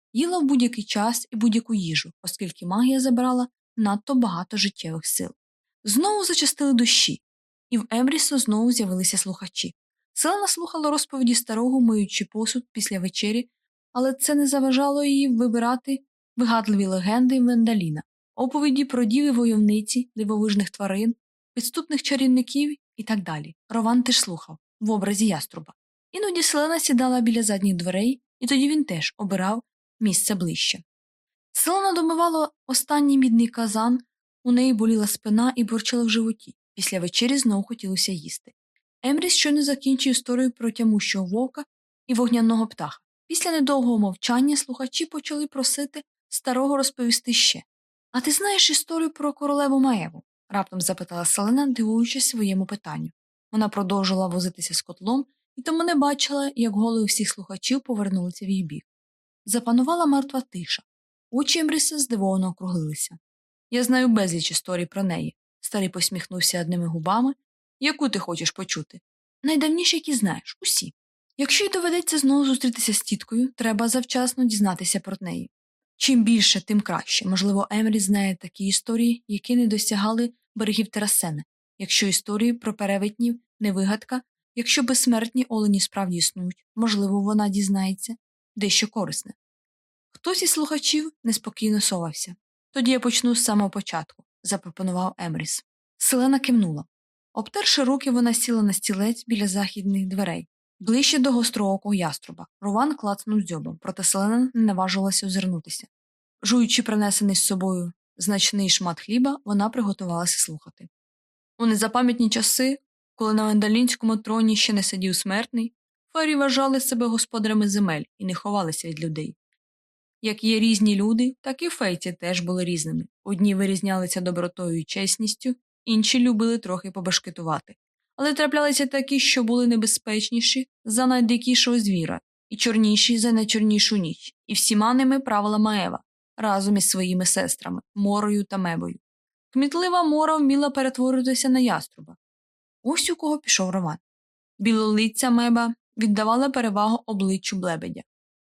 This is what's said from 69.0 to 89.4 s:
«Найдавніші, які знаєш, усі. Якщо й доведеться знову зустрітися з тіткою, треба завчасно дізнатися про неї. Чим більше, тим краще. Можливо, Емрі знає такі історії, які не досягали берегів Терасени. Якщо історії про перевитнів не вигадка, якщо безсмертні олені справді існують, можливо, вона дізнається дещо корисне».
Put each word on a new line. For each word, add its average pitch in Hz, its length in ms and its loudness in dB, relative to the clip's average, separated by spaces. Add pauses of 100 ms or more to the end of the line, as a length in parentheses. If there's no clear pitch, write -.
«Найдавніші, 311 540 0
які 302 160 -4
знаєш, 202 480 -4
усі. - 320 -2 (480)
Якщо 403 240 2
й 381 40 -4
доведеться 349 480 -2
знову 277 280 4
зустрітися 247 480 0
з - 80 0
тіткою, 240 540 -4
треба 226 320 -2
завчасно 247 580 0
дізнатися 196 540 0
про 190 220 -8
неї. 170 280 -8 (480)
Чим 247 260 4
більше, 208 420 4
тим 214 160 2
краще. - 460 -4
Можливо, 196 420 0
Емрі 220 300 0
знає 196 360 0
такі - 300 -10
історії, 233 640 0
які 214 280 -2
не 240 120 4
досягали 214 640 0 (220)
берегів 214 320 -2
Терасени. 175 560 -2 (340)
Якщо 196 300 0
історії 208 460 0
про 226 200 -6
перевитнів 208 680 -2 (200)
не 208 120 0
вигадка, 208 500 -2 (340)
якщо 233 280 0
безсмертні 240 640 2
олені 208 300 2
справді 185 380 -2
існують, 180 480 -6 (100)
можливо, 202 460 0
вона 208 280 0
дізнається 196 640 -2 (400)
дещо 208 320 0
корисне». 180 460 -8 (800)